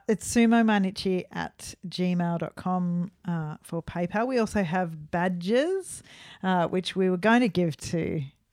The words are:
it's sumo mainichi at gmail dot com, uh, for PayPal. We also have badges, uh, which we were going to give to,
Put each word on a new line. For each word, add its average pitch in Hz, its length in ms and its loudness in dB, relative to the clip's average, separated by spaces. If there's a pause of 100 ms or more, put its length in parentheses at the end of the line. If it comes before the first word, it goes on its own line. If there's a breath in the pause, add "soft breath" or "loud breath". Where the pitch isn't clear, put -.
it's - 240 -2
sumo 233 320 6
mainichi 190 680 0
at - 420 -8 (140)
gmail 175 500 -2
dot - 160 -6
com, 175 560 -2 (160)
uh, 160 360 -4
for 165 200 -6
PayPal. 175 460 -2
We 254 100 0
also 214 240 0
have 165 480 -2
badges, 196 920 0 (400 loud breath)
uh, 180 260 2
which - 280 -2
we 185 140 4
were 180 80 2
going 226 220 6
to 247 80 4
give 170 300 0
to, 160 440 -2 (300)